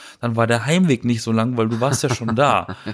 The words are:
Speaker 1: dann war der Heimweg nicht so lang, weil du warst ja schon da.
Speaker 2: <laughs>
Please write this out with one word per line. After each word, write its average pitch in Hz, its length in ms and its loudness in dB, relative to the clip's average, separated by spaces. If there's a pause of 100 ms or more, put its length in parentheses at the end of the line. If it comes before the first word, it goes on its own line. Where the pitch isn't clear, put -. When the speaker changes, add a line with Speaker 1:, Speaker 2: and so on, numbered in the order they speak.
(200)
Speaker 1:
dann 120 160 -4
war 117 120 2
der 117 180 0
Heimweg 160 400 2
nicht 120 180 0
so 113 80 -2
lang, 113 240 0
weil 113 140 0
du 113 100 -2
warst 131 240 0
ja 127 100 0
schon 110 220 -4
da. 107 460 2
Speaker 2:
<laughs> - 120 -18